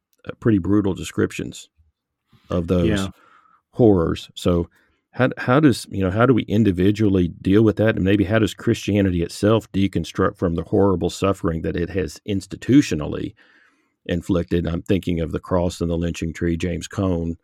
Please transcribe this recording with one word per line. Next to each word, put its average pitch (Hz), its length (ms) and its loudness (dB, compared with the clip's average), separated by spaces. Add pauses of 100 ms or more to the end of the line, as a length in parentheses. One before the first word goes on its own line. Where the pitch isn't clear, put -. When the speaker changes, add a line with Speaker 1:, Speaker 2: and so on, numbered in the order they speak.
(240)
Speaker 1:
uh, - 160 -12
pretty 110 180 2
brutal 95 360 0
descriptions - 720 -6 (840)
of 87 180 -2
those 92 200 2
Speaker 2:
Yeah. 98 200 -2 (640)
Speaker 1:
horrors. 90 640 4
So 87 340 0 (440)
how, 127 260 0
how 147 220 2
does, 143 300 2
you 101 120 -6
know, 92 80 2
how 113 160 2
do 127 80 4
we 107 100 2
individually 98 840 2
deal 98 340 2
with 107 140 4
that? 110 200 2
And - 80 -2
maybe 101 200 4
how 107 140 0
does 107 160 0
Christianity 98 680 0
itself 104 500 0
deconstruct 95 640 -2
from 87 160 -2
the 85 100 -6
horrible 95 460 0
suffering 85 520 -2
that 85 140 -4
it 87 140 -4
has 90 380 -6
institutionally 92 1080 -2 (720)
inflicted? 87 600 -2
I'm 85 160 -4
thinking 87 380 -2
of 80 120 -4
the 87 80 -4
cross 87 400 -2
and 85 100 -2
the 85 80 -2
lynching 85 340 -4
tree, 85 240 -2
James 85 320 -6
Cone, 85 560 -4